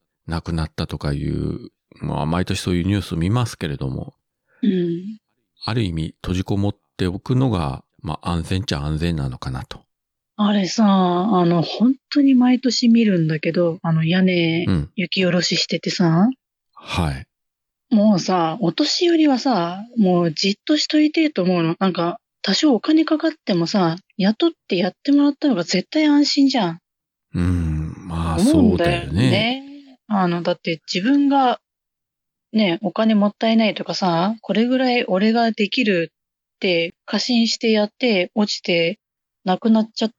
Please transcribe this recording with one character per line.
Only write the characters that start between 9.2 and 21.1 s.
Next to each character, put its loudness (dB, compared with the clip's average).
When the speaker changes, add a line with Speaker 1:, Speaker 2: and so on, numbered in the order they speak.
Speaker 1:
の -8
か -10
な -10
と。 -18
Speaker 2:
あ 0
れ 0
さ、 0
あ 2
の、 2
本 0
当 2
に 4
毎 4
年 0
見 6
る 2
ん 0
だ -2
け -2
ど、 0
あ -2
の、 0
屋 2
根、 2
Speaker 1:
う 0
ん。 -2
Speaker 2:
雪 -2
下 2
ろ 0
し -2
し -4
て -4
て -6
さ。 2
Speaker 1:
は -4
い。 -12
Speaker 2:
も 4
う 0
さ、 0
お 2
年 -2
寄 4
り 4
は 2
さ、 -2
も 4
う 0
じ -2
っ -4
と 2
し -4
と 2
い 2